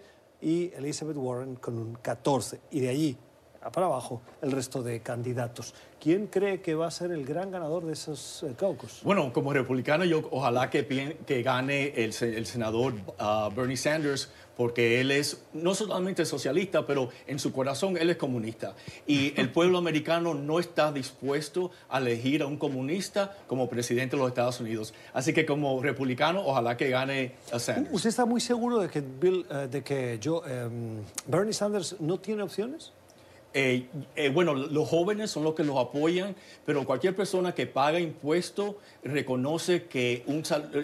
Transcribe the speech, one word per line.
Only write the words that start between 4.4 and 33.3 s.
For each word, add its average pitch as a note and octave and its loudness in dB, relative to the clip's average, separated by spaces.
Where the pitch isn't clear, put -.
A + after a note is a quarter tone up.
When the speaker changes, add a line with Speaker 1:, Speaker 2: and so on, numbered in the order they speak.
Speaker 1:
el C#3 -2
resto C3 -2
de A#2+ -4
candidatos. A#2+ -4
¿Quién F#3+ 4
cree F#3+ 0
que E3 -2
va E3 0
a - -8
ser F3 -4
el D3+ -4
gran F3 -4
ganador E3+ -4
de D#3 -2
esos, - -10
eh, C#3 -4
caucus? D#3 -4
Speaker 2:
Bueno, D3+ 2
como C#3 0
republicano, C3 2
yo D#3 2
ojalá C3 2
que D3 2
pien-, C3+ -4
que B2+ 0
gane C3+ 2
el A2 0
se-, A2+ -2
el A2+ -4
senador, A#2 0
ah, G#2+ 2
Bernie B2+ 0
Sanders, D3 0
porque A#2+ 4
él C3+ 4
es C#3+ 0
no E3+ 0
solamente F#3 0
socialista, D3+ 2
pero C#3 2
en C#3 -4
su - -2
corazón C3+ 0
él E3+ 4
es E3+ 2
comunista. A2+ -4
Y C#3+ 4
el B2+ 2
pueblo F3+ 6
americano E3 2
no D3 0
está D#3+ 2
dispuesto D3 -2
a B2+ 0
elegir C3 2
a C#3+ -2
un D3 -6
comunista D#3+ -2
como C3 0
presidente A#2+ 0
de C#3+ 2
los B2+ 4
Estados B2 0
Unidos. A2 -4
Así C3 0
que D#3 4
como C#3+ 2
republicano, C#3+ 0
ojalá A#2+ 2
que C#3+ 2
gane C3 0
a A#2+ -2
Sanders. B3+ -2
Speaker 1:
¿Usted A3 2
está B3 2
muy A#3 2
seguro A#3+ 0
de E3+ 0
que D#3 -4
Bill, E3+ 0
eh, C#3 -4
de C#3 -4
que B2+ -2
yo, D3+ -2
em, A#2+ -6
Bernie F#3+ 2
Sanders G#3 -2
no E3 0
tiene G#3 -4
opciones? A#3 -6